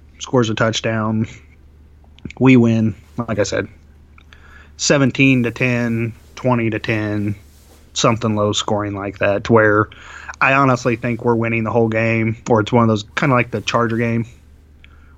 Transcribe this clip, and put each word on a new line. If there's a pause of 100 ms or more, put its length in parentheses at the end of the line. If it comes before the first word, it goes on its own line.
(180)
scores
a
touchdown. (1120)
We
win, (220)
like
I
said, (1080)
seventeen
to
ten, (240)
twenty
to
ten, (600)
something
low
scoring
like
that,
to
where (520)
I
honestly
think
we're
winning
the
whole
game, (120)
or
it's
one
of
those, (120)
kinda
like
the
Charger
game, (920)